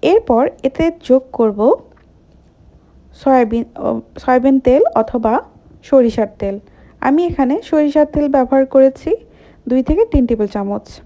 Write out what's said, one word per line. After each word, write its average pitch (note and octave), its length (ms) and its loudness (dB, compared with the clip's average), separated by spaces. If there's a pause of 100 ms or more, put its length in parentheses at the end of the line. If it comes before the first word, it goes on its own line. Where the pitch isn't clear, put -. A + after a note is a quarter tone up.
এরপর C#4+ 480 2 (140)
এতে D#4+ 280 -2 (120)
যোগ C4 280 0
করব A3 460 0 (1400)
সয়াবিন, A#3 500 0 (140)
ও, A3+ 240 -6 (160)
সয়াবিন C4 420 2
তেল C4 240 2 (120)
অথবা A3+ 460 -2 (420)
সরিষার A#3 440 2 (120)
তেল। G3 200 -8 (420)
আমি D4+ 240 0
এখানে D4 360 -2
সরিষার D4+ 440 0
তেল D4 240 -4
ব্যবহার C4+ 360 2
করেছি C4+ 500 2 (540)
দুই B3+ 140 0
থেকে F4+ 220 0
তিন C#4 200 0
টেবিল A3 220 -2
চামচ। G3+ 580 -10